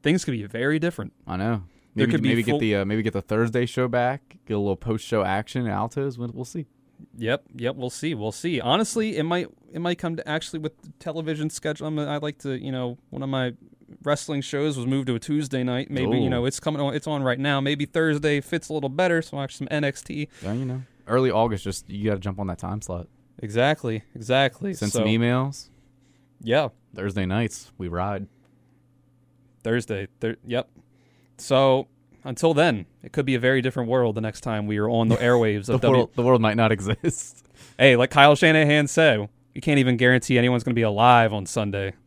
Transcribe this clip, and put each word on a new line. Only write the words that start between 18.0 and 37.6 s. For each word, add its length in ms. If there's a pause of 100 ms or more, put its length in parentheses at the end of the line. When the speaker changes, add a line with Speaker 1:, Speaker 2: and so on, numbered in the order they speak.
Speaker 1:
fits 280
a 60
little 160
better. 300
So 160
watch 200
some 140
N 120
X 200
T. 260 (140)
Speaker 2:
Yeah, 100
you 140
know, 160 (260)
early 240
August, 320
just 260
you 140
gotta 160
jump 180
on 80
that 120
time 220
slot. 280 (320)
Speaker 1:
Exactly, 640 (100)
exactly. 600
Speaker 2:
Send 180
Speaker 1:
So, 80
Speaker 2:
some 80
emails. 640 (680)
Speaker 1:
yeah. 280 (260)
Speaker 2:
Thursday 320
nights, 500
we 120
ride. 380 (1400)
Speaker 1:
Thursday, 440 (120)
thir-, 160 (100)
yep. 220 (680)
So 520 (360)
until 300
then, 320 (160)
it 100
could 140
be 80
a 40
very 240
different 260
world 260
the 60
next 200
time 260
we 120
are 100
on 200
the 80
Speaker 2:
<laughs> 20
Speaker 1:
airwaves 500
of 120
Speaker 2:
The 80
Speaker 1:
W- 100
Speaker 2:
world, 160
the 80
world 180
might 160
not 160
<laughs> 0
exist. 760 (320)